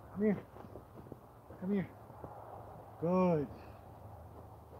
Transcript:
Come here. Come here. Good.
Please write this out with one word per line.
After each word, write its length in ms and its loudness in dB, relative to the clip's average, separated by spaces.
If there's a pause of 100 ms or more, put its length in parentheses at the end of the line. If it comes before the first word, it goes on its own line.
(140)
Come 80 0
here. 160 8 (1200)
Come 140 2
here. 140 4 (1120)
Good. 440 8 (1300)